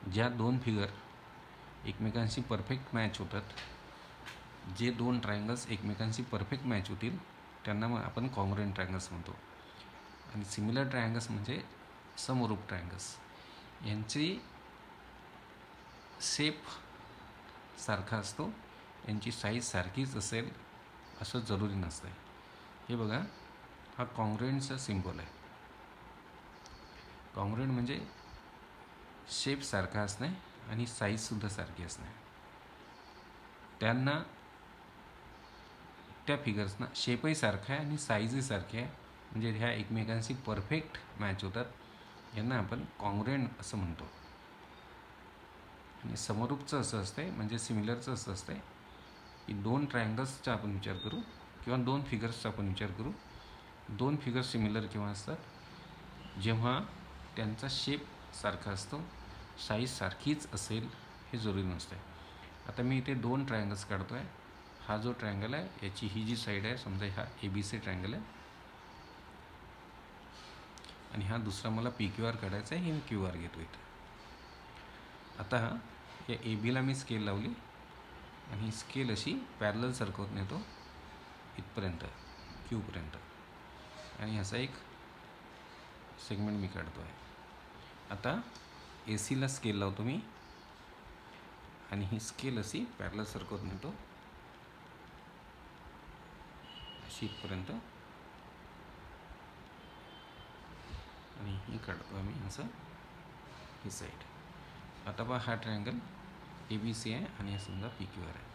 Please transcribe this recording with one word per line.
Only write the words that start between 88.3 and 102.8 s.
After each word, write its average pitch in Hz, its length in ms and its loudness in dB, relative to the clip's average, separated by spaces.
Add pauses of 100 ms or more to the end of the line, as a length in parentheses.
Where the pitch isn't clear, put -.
एसीला 131 400 4
scale 110 280 4
लावतो 98 260 4
मी 135 160 4 (1700)
आणि 101 120 4
ही 107 160 2
scale 127 380 0
अशी 104 260 2 (140)
parallel 98 260 0
सरकवत 104 380 -2
नेतो 98 320 -2 (3000)
अशी - 220 -6
इथपर्यंत - 440 -4 (3750)
आणि 98 260 0
ही 113 120 -2
काढतो 95 400 -2
आम्ही 98 280 0
असं 95 160 -2 (1200)